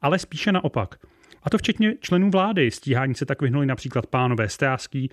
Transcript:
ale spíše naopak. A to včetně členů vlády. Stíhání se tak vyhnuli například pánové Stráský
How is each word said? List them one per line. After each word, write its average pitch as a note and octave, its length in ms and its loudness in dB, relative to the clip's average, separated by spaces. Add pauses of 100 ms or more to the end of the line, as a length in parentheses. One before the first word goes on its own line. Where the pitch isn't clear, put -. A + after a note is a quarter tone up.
ale D#3+ 180 2
spíše - 340 -2
naopak. C3 420 -2 (480)
A - 80 -2
to A3+ 80 2
včetně G#3+ 420 0
členů F#3 300 2
vlády. F#3+ 400 2
Stíhání C3 440 -2
se C#3 120 -4
tak - 160 -4
vyhnuli C#3+ 240 2
například B2+ 400 -2
pánové B2 420 2
Stráský C3 640 -2